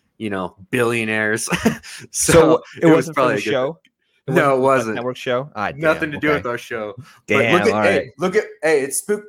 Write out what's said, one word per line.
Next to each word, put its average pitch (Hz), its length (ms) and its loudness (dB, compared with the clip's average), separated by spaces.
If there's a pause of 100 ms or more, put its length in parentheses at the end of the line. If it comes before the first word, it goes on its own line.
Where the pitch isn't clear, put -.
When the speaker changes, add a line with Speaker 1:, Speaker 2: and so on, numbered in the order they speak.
(180)
Speaker 1:
you 110 120 -8
know, 92 240 -6 (160)
billionaires. 110 840 -2
<laughs> - 40 -2 (540)
So - 200 -2
Speaker 2:
So 160 300 6 (140)
it 123 80 -2
Speaker 1:
it - 20 6
was 160 100 8
Speaker 2:
wasn't 160 200 -2
for 143 40 2
Speaker 1:
probably 123 160 2
Speaker 2:
the 104 40 -4
Speaker 1:
a 104 40 -6
good 110 60 -4
Speaker 2:
show? 139 280 -2 (480)
It 135 80 -4
Speaker 1:
No, 143 220 4
it 127 40 0
Speaker 2:
wasn't - 0 -
for - 0 -
the - 0 -
Speaker 1:
wasn't. 131 340 2
Speaker 2:
network 123 220 -8
show? 131 400 -4
Ah, 101 160 -4
damn, 135 80 -14
Speaker 1:
Nothing 160 320 0
to 143 60 -10
do 147 100 -2
Speaker 2:
okay. 151 100 2
Speaker 1:
with - 80 -8
our 120 120 -4
show. 107 360 -10 (320)
Speaker 2:
Damn, - 260 2
Speaker 1:
But - 0 - (140)
look - 20 2
at, 143 80 2
Speaker 2:
all 214 60 0
Speaker 1:
hey, 196 160 2
Speaker 2:
right. - 100 -6 (100)
Speaker 1:
look 185 180 0
at, 214 80 2 (180)
hey, 156 200 2
it's 139 160 -6
spook-, 208 300 -4